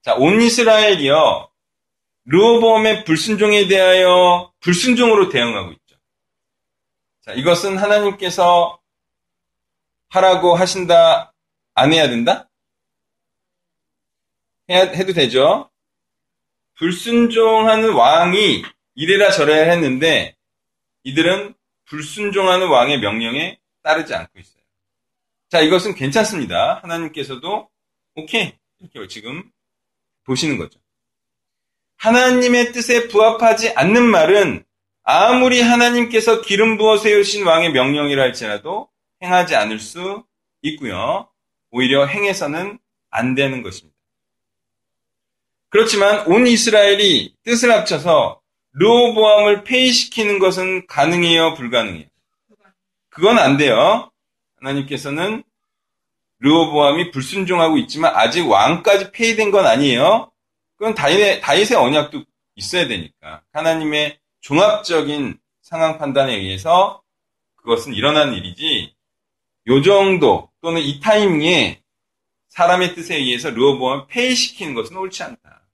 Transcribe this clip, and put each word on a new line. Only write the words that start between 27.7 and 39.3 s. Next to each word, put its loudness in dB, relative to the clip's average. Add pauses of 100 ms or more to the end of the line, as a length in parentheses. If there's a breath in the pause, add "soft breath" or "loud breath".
오케이 -6 (260)
이렇게 -20
지금 -16 (760)
보시는 -4
거죠. -16 (1160)
하나님의 2
뜻에 -2
부합하지 2
않는 2
말은 2 (380)
아무리 2
하나님께서 2
기름 0
부어 2
세우신 0
왕의 2
명령이라 -2
할지라도 -6 (360)
행하지 0